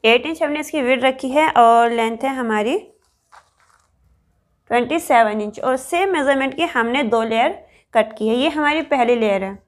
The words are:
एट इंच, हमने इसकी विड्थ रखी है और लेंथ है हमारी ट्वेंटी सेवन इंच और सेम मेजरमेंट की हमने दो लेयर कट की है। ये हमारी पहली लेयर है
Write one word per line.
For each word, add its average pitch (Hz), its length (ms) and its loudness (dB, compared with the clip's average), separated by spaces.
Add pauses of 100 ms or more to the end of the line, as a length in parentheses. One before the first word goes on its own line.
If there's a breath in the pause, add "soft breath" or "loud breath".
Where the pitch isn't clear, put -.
एट 233 220 4
इंच, 320 180 -4
हमने 294 160 -2
इसकी 302 220 -4
विड्थ 254 220 0
रखी 262 260 0
है 294 220 2
और 233 400 4
लेंथ 233 320 -4
है 269 120 -4
हमारी 233 420 -2 (1900)
ट्वेंटी 247 320 0
सेवन 220 400 2
इंच 208 200 -8
और 262 180 0
सेम 370 340 -2
मेजरमेंट 269 420 0
की 330 140 -2
हमने 240 360 -2
दो 226 180 0
लेयर 226 400 -2 (300 soft breath)
कट 220 240 0
की 214 100 -2
है। 226 80 0
ये 277 160 0
हमारी 302 320 -2
पहली 247 340 0
लेयर 202 260 0
है 196 140 -10 (100)